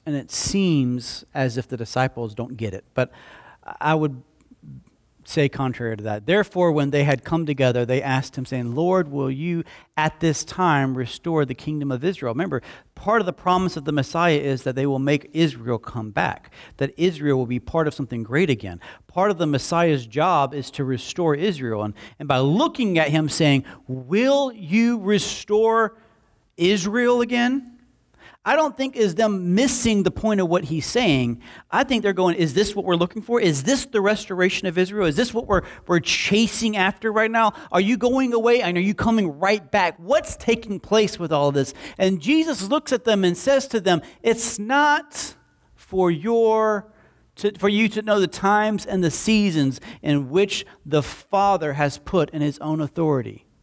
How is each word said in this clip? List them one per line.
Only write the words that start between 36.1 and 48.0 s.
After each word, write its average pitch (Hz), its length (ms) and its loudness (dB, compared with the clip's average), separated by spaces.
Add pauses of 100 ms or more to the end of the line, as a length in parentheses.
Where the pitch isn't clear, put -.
after 202 380 0
right 220 180 2
now? 226 220 2 (180)
Are 185 120 2
you 220 160 2
going 247 340 2
away 233 300 4
and 175 160 -2
are - 20 0
you 202 140 0
coming 196 440 0
right 190 320 0
back? 185 280 0
What's 226 380 -2
taking 226 440 -2
place 214 380 0
with 165 140 -2
all 143 200 2
this?" 139 220 0 (240)
And 190 200 2
Jesus 277 440 2
looks 262 320 0
at - 100 -4
them 202 200 2
and 175 120 2
says 269 320 0
to 226 120 -2
them, 175 200 2 (220)
"It's 226 360 0
not 294 760 0 (400)
for 185 360 0
your, 220 800 2 (460)
to, 208 220 -2
for 202 100 0
you 214 220 2
to 220 100 -4